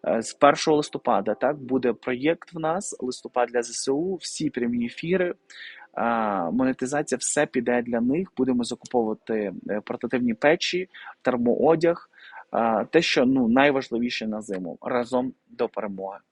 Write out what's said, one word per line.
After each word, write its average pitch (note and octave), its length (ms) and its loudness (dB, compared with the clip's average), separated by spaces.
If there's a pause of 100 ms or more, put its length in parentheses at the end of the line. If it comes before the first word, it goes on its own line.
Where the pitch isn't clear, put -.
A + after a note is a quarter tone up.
Е, A2+ 140 2
з - 120 -8
першого D3+ 440 4
листопада, A2+ 560 0
так, C#3+ 240 0
буде B2+ 360 0
проєкт C3 600 -4
в E3 60 -10
нас, D#3+ 400 -4
«Листопад A#2+ 500 -2
для A#2+ 140 0
З A#2 60 -8
С B2+ 220 -4
У», F3 240 0
всі - 340 -6
прямі A#2+ 360 -2
ефіри, F3 480 -2 (600)
а, G#2+ 580 0
монетизація, C3 680 0
все - 280 0
піде B2 360 0
для A#2+ 200 -2
них. D3 360 0
Будемо B2+ 260 2
закуповувати, A2 920 -2 (160)
е, G#2 160 -2
портативні A#2+ 480 -2
печі, F3+ 560 2 (320)
термоодяг, C#3+ 880 2 (420)
а, A2+ 340 2
те, E3 160 4
що, D3 240 2
ну, C3 220 4
найважливіше A#2+ 800 2
на G#2+ 140 -6
зиму. F#2 400 -8
Разом B2 520 -2 (140)
до A#2 220 -4
перемоги. G2 480 -8 (140)